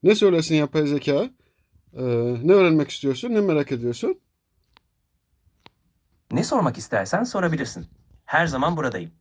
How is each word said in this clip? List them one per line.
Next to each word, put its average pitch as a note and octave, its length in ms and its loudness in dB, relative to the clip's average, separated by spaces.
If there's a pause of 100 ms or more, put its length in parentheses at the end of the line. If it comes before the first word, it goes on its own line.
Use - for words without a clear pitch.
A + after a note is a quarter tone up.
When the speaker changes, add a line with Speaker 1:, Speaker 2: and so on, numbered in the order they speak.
Speaker 1:
Ne G3+ 120 6
söylesin E3 400 2
yapay D3+ 320 0
zeka? D3 440 0 (600)
Ee, B2+ 100 -10 (400)
ne E3 100 4
öğrenmek E3 380 4
istiyorsun? C#3 440 -4
Ne G#3+ 60 4
merak D#3 320 0
ediyorsun? A#2+ 480 -4 (2000)
Speaker 2:
Ne E3+ 120 0
sormak F3 340 0
istersen A2+ 460 -4
sorabilirsin. E3+ 640 -4 (380)
Her E3 220 0
zaman D#3 300 -2
buradayım. G#2 340 -6 (100)